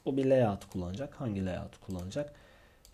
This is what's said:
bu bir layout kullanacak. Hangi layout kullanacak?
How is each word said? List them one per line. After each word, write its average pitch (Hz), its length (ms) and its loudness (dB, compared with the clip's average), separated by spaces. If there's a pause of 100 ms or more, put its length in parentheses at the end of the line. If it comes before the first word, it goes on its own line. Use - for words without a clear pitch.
bu 135 120 0
bir 135 100 2
layout 123 420 4
kullanacak. 98 520 -6
Hangi 101 260 -2
layout - 340 -6
kullanacak? 101 540 -6 (600)